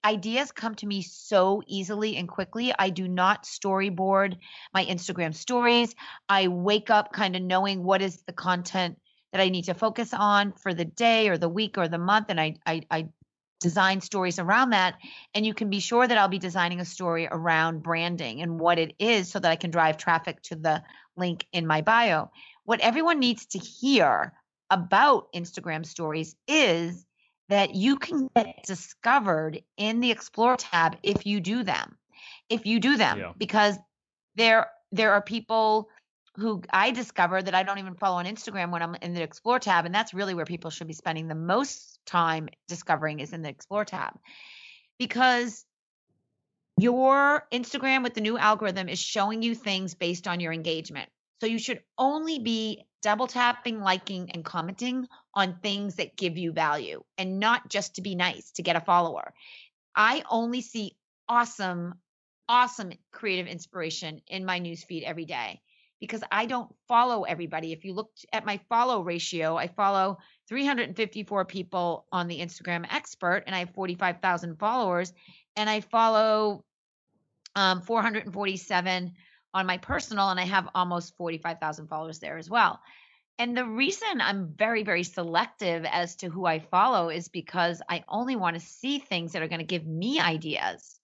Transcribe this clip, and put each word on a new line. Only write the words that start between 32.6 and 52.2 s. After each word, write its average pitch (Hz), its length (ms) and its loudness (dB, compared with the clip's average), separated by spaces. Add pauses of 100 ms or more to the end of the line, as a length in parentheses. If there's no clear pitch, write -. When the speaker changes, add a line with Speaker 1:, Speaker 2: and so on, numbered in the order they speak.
Speaker 1:
you 226 120 4
do 262 180 4
them, 135 220 2
Speaker 2:
Yeah. 92 180 -8
Speaker 1:
because 208 380 4 (600)
there, 226 320 6 (240)
there 208 220 4
are 202 80 4
people 220 680 0 (480)
who 214 340 -2
I 208 220 4
discover 190 500 0
that 185 140 0
I 185 80 4
don't 196 160 -4
even 190 160 -10
follow 185 220 0
on 175 80 -4
Instagram 196 440 -8
when 170 120 -4
I'm 170 200 -6
in 175 120 -6
the 170 80 -4
Explore 226 360 -2
tab. 185 260 2
And 175 80 -6
that's 208 220 -2
really 190 200 -2
where 165 100 -4
people 165 260 -10
should 160 160 -12
be 160 60 -12
spending 160 340 -6
the 160 80 -8
most 185 720 -2
time 160 420 0 (200)
discovering 151 500 -2
is 147 140 -10
in 165 100 -10
the 151 60 -8
Explore 202 360 -6
tab, 180 280 -8 (840)
because 247 680 0 (1120)
your 269 760 4
Instagram 262 500 0
with 240 120 -4
the 220 60 -4
new 214 180 0
algorithm 190 500 2
is 175 100 -6
showing 214 440 -2
you 233 120 0
things 190 400 -4
based 175 340 -4
on 175 120 -4
your 165 120 -4
engagement. 160 560 -6 (320)
So 220 60 -4
you 226 120 -2
should 233 220 -6 (180)
only 302 400 0